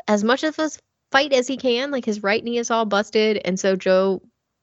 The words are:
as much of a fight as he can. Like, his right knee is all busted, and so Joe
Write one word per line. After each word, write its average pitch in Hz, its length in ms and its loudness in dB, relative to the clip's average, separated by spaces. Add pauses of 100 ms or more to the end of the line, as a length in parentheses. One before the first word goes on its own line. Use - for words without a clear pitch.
as 208 160 2
much 247 200 0
of 311 160 -4
a 311 100 -2 (420)
fight 277 220 2
as 247 140 2
he 269 100 -4
can. 254 340 -2
Like, 254 140 -6
his 208 180 -4
right 202 200 0
knee 233 140 -4
is 233 140 -4
all 226 140 0
busted, 214 600 0
and 185 140 -2
so 190 160 2
Joe 190 460 2 (420)